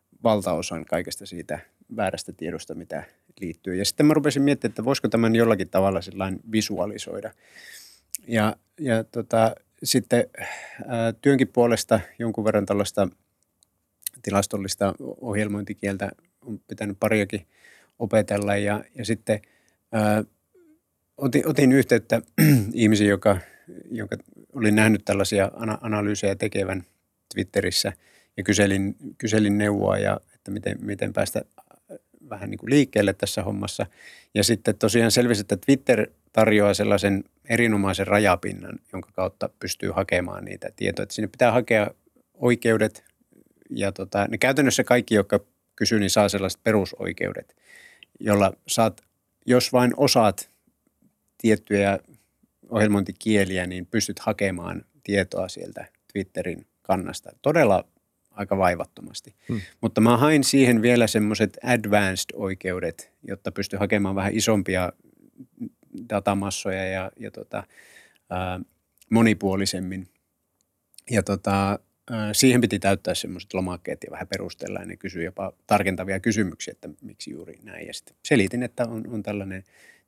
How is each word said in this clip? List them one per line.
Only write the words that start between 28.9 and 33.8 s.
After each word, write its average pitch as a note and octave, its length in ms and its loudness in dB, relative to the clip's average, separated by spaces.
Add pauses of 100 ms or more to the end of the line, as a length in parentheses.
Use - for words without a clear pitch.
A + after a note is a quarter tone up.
kyselin G#2 400 0
neuvoa G2+ 400 0
ja G2+ 220 -2 (160)
että - 160 -14
miten, G2+ 300 -6
miten G2+ 320 -6
päästä, - 280 -4 (500)
äh, - 60 -16 (320)
vähän G2+ 200 -10
niin G2+ 80 -8
kuin - 120 -8
liikkeelle A#2+ 440 4
tässä G2 300 -6
hommassa. G2+ 420 -4 (480)